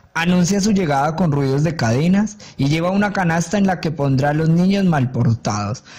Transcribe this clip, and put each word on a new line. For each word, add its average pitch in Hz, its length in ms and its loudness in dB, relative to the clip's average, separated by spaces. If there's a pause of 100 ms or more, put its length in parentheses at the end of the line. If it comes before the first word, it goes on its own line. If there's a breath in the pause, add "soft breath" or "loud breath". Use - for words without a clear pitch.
(140)
Anuncia 180 460 2
su 208 140 0
llegada 151 420 0
con 170 160 0
ruidos 139 320 0
de 160 140 -2
cadenas 170 600 0 (200 loud breath)
y 139 100 0
lleva 165 240 0
una 202 220 0
canasta 175 440 -2
en 202 80 2
la 185 140 0
que 160 120 -4
pondrá 139 400 0
a - 20 -2
los 160 160 0
niños 185 340 2
mal 151 280 2
portados. 110 720 -2 (140 loud breath)